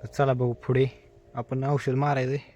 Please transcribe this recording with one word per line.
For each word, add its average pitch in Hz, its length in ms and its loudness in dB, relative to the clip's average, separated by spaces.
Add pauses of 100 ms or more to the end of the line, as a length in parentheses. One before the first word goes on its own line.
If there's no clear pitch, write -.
तर 117 60 -14
चला 135 260 0
बघू 123 200 0 (120)
पुढे, 131 200 2 (500)
आपण 131 280 -4
औषध 139 300 0
मारायचंय. 135 440 0 (180)